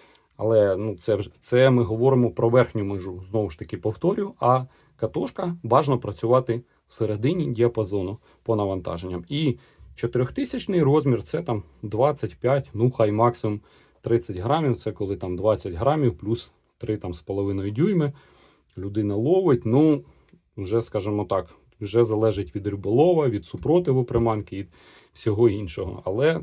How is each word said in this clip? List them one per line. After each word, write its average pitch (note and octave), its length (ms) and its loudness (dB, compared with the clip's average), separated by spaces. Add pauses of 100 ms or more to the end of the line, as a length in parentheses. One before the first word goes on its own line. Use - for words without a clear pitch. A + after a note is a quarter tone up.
(380)
Але, G#2 400 4
ну, G#2 200 -4
це G#2+ 180 0
вже, G2 140 -4 (120)
це C3 280 6
ми B2 140 6
говоримо A#2+ 480 2
про A#2 180 2
верхню A#2 360 2
межу, F#2+ 440 -8
знову G#2 200 -2
ж - 100 -14
таки - 180 -10
повторю, F#3+ 600 -2
а B2+ 260 2 (300)
катушка F3 680 -4
бажано B2+ 360 2
працювати A#2 640 0 (240)
всередині A2+ 580 -2
діапазону G#2+ 720 -2 (260)
по A#2 120 0
навантаженням. F2+ 720 -4
І C#3+ 280 -2 (380)
чотирьохтисячний F3+ 880 -2
розмір C3+ 400 4
це E3 180 -4
там A2+ 220 -4 (200)
двадцять A2 560 -2
п'ять, C3+ 340 0
ну A#2 180 0
хай G#2+ 200 2
максимум A2 500 0 (400)
тридцять A2+ 360 -2
грамів, C3 380 0
це - 160 -6
коли G2 260 -6
там F2+ 180 -6
двадцять F#2+ 380 0
грамів C#3 440 0
плюс - 340 -4 (260)
три G#2+ 200 -4
там F2+ 160 -8
з - 80 -12
половиною G2 500 -4
дюйми D3+ 420 0 (640)
людина G2+ 380 -2
ловить. D3 500 2
Ну, C#3+ 380 4 (540)
вже, G#2 240 -2
скажімо G#2 440 -4
так, F#2+ 300 -4 (260)
вже G#2+ 220 2
залежить G#2+ 520 0
від G2+ 120 -6
риболова, B2+ 640 2
від G#2 160 -4
супротиву C3 580 0
приманки A#2 540 -2
і G2 100 -8 (460)
всього A2+ 360 2
іншого. G2 560 -6
Але C#3+ 380 0